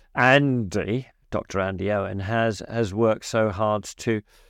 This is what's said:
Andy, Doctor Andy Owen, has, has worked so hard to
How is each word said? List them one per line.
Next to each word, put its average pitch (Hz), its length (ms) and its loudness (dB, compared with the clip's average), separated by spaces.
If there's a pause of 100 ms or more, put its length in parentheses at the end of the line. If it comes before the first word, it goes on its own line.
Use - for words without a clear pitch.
(140)
Andy, 127 920 2 (220)
Doctor - 280 -4
Andy 95 320 -2
Owen, 101 300 -4
has, 113 480 -2
has 107 260 -2
worked 113 300 2
so 110 260 0
hard 107 320 0
to - 400 -4 (280)